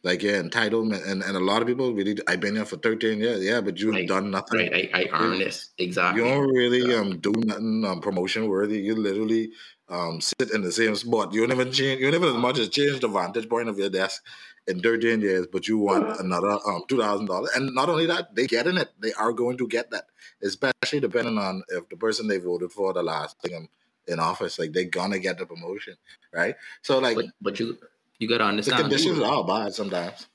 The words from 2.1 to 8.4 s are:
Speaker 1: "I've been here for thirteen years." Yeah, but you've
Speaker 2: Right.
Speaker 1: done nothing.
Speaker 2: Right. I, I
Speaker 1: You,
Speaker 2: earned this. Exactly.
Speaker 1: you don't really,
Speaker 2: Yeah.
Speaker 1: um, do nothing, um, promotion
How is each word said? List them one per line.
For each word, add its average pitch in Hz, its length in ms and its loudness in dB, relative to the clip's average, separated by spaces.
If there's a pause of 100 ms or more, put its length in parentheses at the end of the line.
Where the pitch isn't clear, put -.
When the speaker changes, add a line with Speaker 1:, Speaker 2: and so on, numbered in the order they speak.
Speaker 1:
"I've 90 120 0
been 104 160 -2
here 107 100 -2
for - 120 -8
thirteen 110 420 0
years." 110 240 0
Yeah, 113 180 2
but 95 180 -4
you've 107 160 2
Speaker 2:
Right. 90 120 0
Speaker 1:
done 95 220 2
nothing. 98 300 0
Speaker 2:
Right. 90 340 0
I, - 60 2
I - 20 2
Speaker 1:
You, - 120 0
Speaker 2:
earned 85 280 2
this. - 380 -6
Exactly. 90 420 2
Speaker 1:
you 117 80 2
don't 139 240 4
really, 123 380 4
Speaker 2:
Yeah. 120 60 4
Speaker 1:
um, 101 200 0
do 101 140 0
nothing, 110 520 0
um, 92 180 -2
promotion 95 460 -2